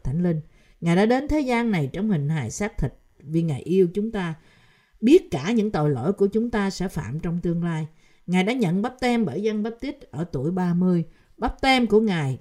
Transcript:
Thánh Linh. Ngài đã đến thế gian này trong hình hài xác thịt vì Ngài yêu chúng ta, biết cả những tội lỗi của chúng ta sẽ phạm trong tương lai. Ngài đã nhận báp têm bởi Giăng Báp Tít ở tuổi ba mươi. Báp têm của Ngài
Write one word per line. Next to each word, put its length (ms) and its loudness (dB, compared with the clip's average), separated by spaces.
Thánh 200 -2
Linh. 180 0
Ngài 140 2
đã 100 6
đến 220 2
thế 120 0
gian 320 0
này 220 0
trong 160 -2
hình 200 0
hài 220 -4
xác 260 -6
thịt 160 -4
vì 180 -2
Ngài 200 -4
yêu 320 2
chúng 180 -4
ta, 240 -6
biết 300 6
cả 200 -2
những 200 2
tội 180 2
lỗi 240 0
của 140 2
chúng 240 0
ta 180 0
sẽ 180 -4
phạm 320 -6
trong 220 -4
tương 220 -2
lai. 240 -4
Ngài 160 2
đã 100 0
nhận 280 0
báp 180 -4
têm 260 2
bởi 180 -4
Giăng 200 -2
Báp 160 -4
Tít 220 -8
ở 120 -6
tuổi 280 -4
ba 220 0
mươi. 300 2
Báp 240 -6
têm 260 2
của 120 4
Ngài 420 0